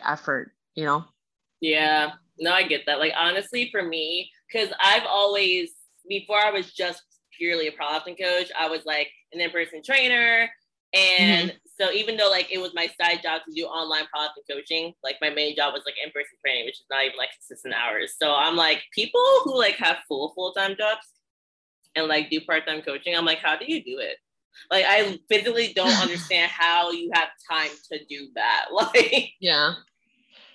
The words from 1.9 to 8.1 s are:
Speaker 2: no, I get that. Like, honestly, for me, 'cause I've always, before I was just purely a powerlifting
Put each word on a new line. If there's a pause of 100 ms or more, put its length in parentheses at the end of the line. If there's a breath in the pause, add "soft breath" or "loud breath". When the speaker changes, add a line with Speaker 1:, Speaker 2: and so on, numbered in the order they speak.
Speaker 2:
no,
I
get
that.
Like,
honestly,
for
me, (220 soft breath)
'cause (120)
I've
always, (360)
before
I
was
just (340)
purely
a
powerlifting